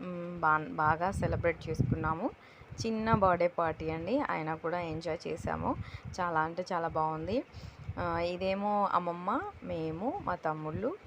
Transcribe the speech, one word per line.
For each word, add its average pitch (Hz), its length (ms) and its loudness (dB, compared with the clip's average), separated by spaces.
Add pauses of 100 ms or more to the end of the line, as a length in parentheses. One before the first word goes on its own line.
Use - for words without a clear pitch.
మ్, 175 380 -6
బా-, 156 320 4
బాగా 160 400 2
సెలబ్రేట్ 165 580 0
చేసుకున్నాము. 160 600 0 (500)
చిన్న 220 340 2
బర్త్‌డే 180 340 6
పార్టీ 160 420 0
అండి, 170 300 0 (100)
అయినా 160 260 -2
కూడా 165 240 -2
ఎంజాయ్ 165 480 -4
చేసాము. 160 480 -2 (440)
చాలా 175 200 2
అంటే 170 320 0
చాలా 165 160 0
బాగుంది. 160 560 0 (560)
ఆ, 170 200 0
ఇదేమో 190 720 2
అమ్మమ్మ, 175 360 0 (340)
మేము, 175 600 -2
మా 180 120 -2
తమ్ముళ్ళు, 165 720 -2